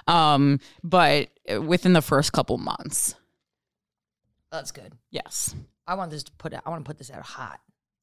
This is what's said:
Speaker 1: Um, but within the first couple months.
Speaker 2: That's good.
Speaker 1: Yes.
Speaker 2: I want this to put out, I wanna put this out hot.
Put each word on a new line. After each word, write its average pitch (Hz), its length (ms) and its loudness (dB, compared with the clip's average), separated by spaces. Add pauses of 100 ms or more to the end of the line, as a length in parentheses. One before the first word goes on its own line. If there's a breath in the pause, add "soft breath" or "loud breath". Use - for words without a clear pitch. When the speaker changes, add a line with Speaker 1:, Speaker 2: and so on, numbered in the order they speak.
Speaker 1:
Um, 143 540 4 (240 loud breath)
but 156 460 4 (320)
within 180 320 4
the 160 80 6
first 143 300 2
couple 123 260 0
months. - 560 -6 (1400)
Speaker 2:
That's 151 200 -10
good. - 200 -20 (180)
Speaker 1:
Yes. - 440 -8 (320)
Speaker 2:
I 175 80 -6
want 185 160 -6
this 151 140 -12
to - 80 -20
put - 220 -12
out, - 120 -12
I 156 40 -8
wanna 160 140 -10
put 143 140 -14
this 123 120 -20
out 101 120 -16
hot. 101 380 -14 (420)